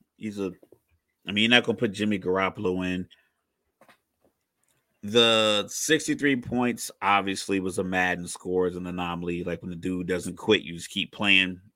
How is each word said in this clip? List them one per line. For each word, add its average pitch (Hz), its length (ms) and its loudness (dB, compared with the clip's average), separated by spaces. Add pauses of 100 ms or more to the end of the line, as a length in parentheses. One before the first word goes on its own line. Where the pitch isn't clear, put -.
(180)
He's 101 220 -10
a, 92 120 -4 (760)
I 95 40 -6
mean, 104 120 2
you're 113 60 4
not 120 140 6
gonna 107 140 -2
put 113 160 0
Jimmy 104 260 0
Garoppolo 92 640 -2
in. 92 220 -4 (2000)
The 110 680 4
sixty-three 143 680 2
points 123 540 -2 (100)
obviously 98 580 0
was 92 200 -4
a 95 40 2
Madden 90 440 -2
score, 90 400 -2
is 87 80 -6
an 90 120 -10
anomaly. 87 560 -4
Like, 85 180 -6
when 92 100 -10
the 87 60 -8
dude 90 300 -4
doesn't 90 280 -4
quit, 104 260 2
you 85 140 -12
just 82 160 -12
keep 98 200 -6
playing, 95 480 2 (160)